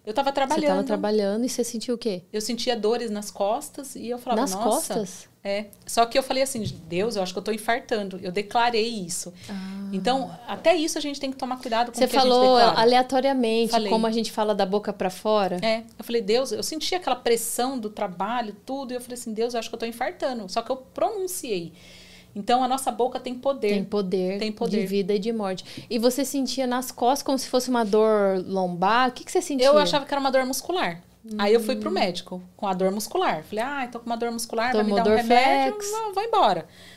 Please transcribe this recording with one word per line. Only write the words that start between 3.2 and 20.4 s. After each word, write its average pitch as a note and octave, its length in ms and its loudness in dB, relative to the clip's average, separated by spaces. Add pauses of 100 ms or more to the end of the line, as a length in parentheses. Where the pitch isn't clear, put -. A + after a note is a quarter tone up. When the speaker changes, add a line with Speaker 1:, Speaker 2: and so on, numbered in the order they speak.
Speaker 1:
costas B3+ 640 -4
e G#3+ 140 -10
eu A#3+ 100 -6
falava, A#3 220 0
Speaker 2:
Nas F#3+ 120 0
Speaker 1:
"Nossa." G#3+ 160 0 (260)
Speaker 2:
costas? - 340 -8 (120)
Speaker 1:
É. G3+ 260 -4 (180)
Só A#3 200 4
que A#3 120 0
eu C4 60 4
falei C4 200 0
assim, A#3 200 -4 (260)
"Deus, G3+ 260 -2
eu G3 80 -2
acho F3+ 80 -4
que G3+ 80 -6
eu F#3+ 40 -8
tô A3 80 -2
infartando." G#3+ 720 -2
Eu F#3+ 100 -6
declarei A3+ 580 0
isso. F3+ 420 -8 (160)
Speaker 2:
Ah. G3 460 -10
Speaker 1:
Então, A#3+ 360 0 (180)
até A3 280 2
isso D#4+ 220 0
a D4+ 40 -4
gente C#4+ 180 -6
tem C4+ 120 -4
que C4 60 -12
tomar B3+ 240 -6
cuidado A#3 300 0
com - 60 -12
Speaker 2:
Você B3+ 80 4
Speaker 1:
o - 40 2
que - 80 2
a - 20 6
gente B3+ 100 6
Speaker 2:
falou B3+ 280 8
Speaker 1:
declara. A#3 240 8
Speaker 2:
aleatoriamente, B3 880 4
Speaker 1:
Falei. A3 180 0
Speaker 2:
como A3+ 180 4
a A3 40 0
gente A3 200 -2
fala G#3+ 240 0
da G3+ 100 2
boca G3+ 260 -2
pra G3 200 -4
fora? G3 520 0
Speaker 1:
É. A3+ 200 0 (140)
Eu G#3+ 60 -16
falei, A#3 180 -2
"Deus", A3+ 300 0
eu G#3+ 120 -4
senti D#4 320 -4
aquela C#4+ 200 -2
pressão A#3+ 640 -2
do G#3+ 120 -6
trabalho, G#3 680 -4 (100)
tudo, C4 260 -8
e B3 40 -6
eu B3 60 -8
falei B3 120 -14
assim, A#3+ 180 -10
"Deus, A3+ 220 -2
eu A#3 60 -2
acho A3 100 -8
que - 60 -8
eu - 40 -12
tô A3+ 60 -4
infartando." B3 640 -4